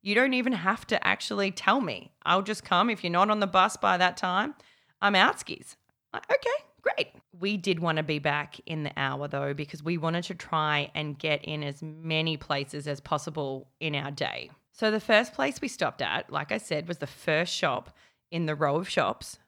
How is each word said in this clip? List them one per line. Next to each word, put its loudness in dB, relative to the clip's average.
You 2
don't 6
even 2
have 0
to 0
actually 0
tell 2
me. -6
I'll 4
just -6
come. 4
If -4
you're -2
not 6
on 2
the 2
bus 4
by 2
that 2
time, 0
I'm 4
outskis." 2
Like, -6
"Okay, 0
great." -2
We 0
did 0
want 0
to 0
be -2
back -2
in -4
the -4
hour, -2
though, -2
because -8
we -2
wanted -2
to -8
try -2
and -6
get -2
in -6
as -8
many -2
places -4
as -4
possible -4
in -2
our -4
day. -4
So 0
the 0
first 4
place -2
we -6
stopped -2
at, -4
like -4
I 0
said, -4
was -6
the -8
first 0
shop -2
in -2
the 0
row 2
of 0
shops. 0